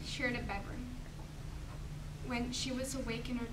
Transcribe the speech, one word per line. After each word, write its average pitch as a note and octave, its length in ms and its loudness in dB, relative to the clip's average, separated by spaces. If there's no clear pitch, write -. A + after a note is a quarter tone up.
shared B3 300 2
a A#3 80 2
bedroom. - 420 0
When A#3+ 260 2
she C4 200 2
was C4 220 2
awake A#3+ 360 2
in B3 80 4
her A#3+ 140 2